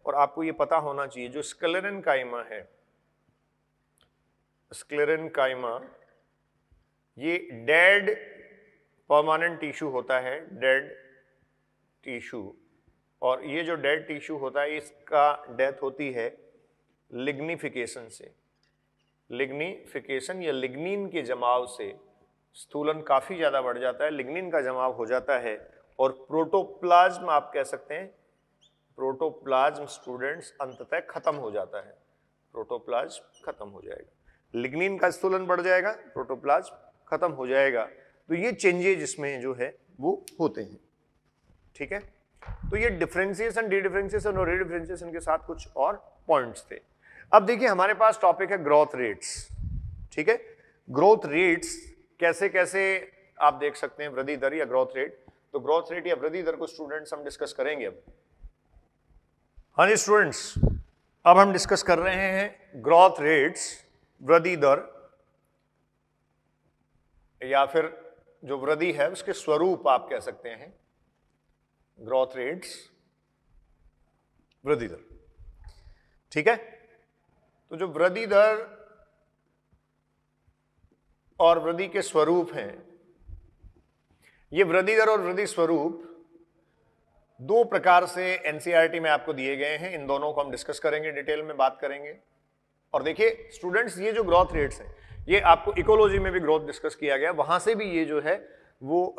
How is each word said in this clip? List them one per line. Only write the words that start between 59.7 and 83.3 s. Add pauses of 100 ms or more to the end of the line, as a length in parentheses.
हाँ
जी
स्टूडेंट्स, (720)
अब
हम
डिस्कस
कर
रहे
हैं
ग्रोथ
रेट्स, (380)
वृद्धि
दर, (2500)
या
फिर (300)
जो
वृद्धि
है,
उसके
स्वरूप
आप
कह
सकते
हैं, (1300)
ग्रोथ
रेट्स, (1800)
वृद्धि
दर। (1120)
ठीक
है, (840)
तो
जो
वृद्धि
दर (2500)
और
वृद्धि
के
स्वरूप
हैं, (1600)